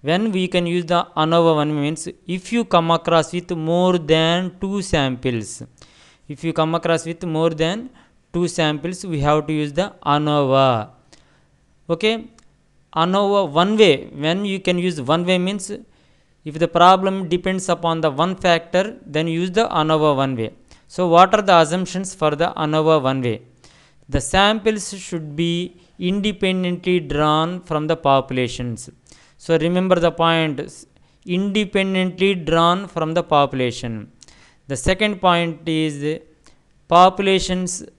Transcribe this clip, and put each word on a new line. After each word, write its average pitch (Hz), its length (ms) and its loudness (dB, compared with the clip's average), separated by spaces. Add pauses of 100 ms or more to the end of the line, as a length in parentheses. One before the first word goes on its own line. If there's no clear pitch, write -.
When 185 300 -2
we 185 160 -2
can 180 180 -2
use 170 200 -2
the 170 200 0 (100)
anova 165 420 2
one-way 151 260 -2
means 156 240 -6 (180)
if 185 260 -8
you 233 140 0
come 165 240 2
across 165 440 0
with 175 180 -6
more 175 480 0
than 165 600 0
two 196 220 -6
samples. 127 800 -4 (640)
If 147 160 -14
you 165 100 -4
come 160 200 0
across 165 320 -2
with 165 180 -10
more 165 280 0
than 170 400 -4 (420)
two 175 140 -2
samples, 165 580 -4
we 165 140 -4
have 147 260 2
to 156 80 -4
use 151 200 -4
the 180 200 -4 (100)
anova. 135 840 2 (1000)
Okay? 214 420 -2 (680)
anova 196 520 2
one-way. 175 600 4
When 156 360 -4
you 196 160 -4
can 180 200 0
use 175 200 -2
one-way 175 380 0
means 190 340 -4 (720)
if 151 140 -12
the 165 80 2
problem 185 600 4
depends 185 400 -2
upon 170 320 -2
the 156 100 0
one 170 240 -2
factor, 180 680 0
then 156 240 -4
use 170 200 -2
the 208 200 2
anova 156 440 2
one-way. 131 380 -2 (380)
So 180 180 -2
what 180 260 6
are 214 80 4
the 190 160 4
assumptions 180 560 0
for 156 220 0
the 160 220 -2
anova 156 440 2
one-way? 127 420 -2 (680)
The 135 100 -2
samples 208 800 0
should 156 380 -10
be 170 400 -2 (200)
independently 185 1000 -2
drawn 151 600 0
from 156 260 -4
the 160 80 0
populations. 127 960 -2 (480)
So 165 200 0
remember 180 380 2
the 170 160 2
point, 165 480 0 (680)
independently 190 1080 0
drawn 170 540 0
from 160 240 -4
the 170 100 0
population. 127 880 -2 (560)
The 135 80 -6
second 190 460 -2
point 170 440 2
is 156 540 -4 (720)
populations 185 960 2 (140)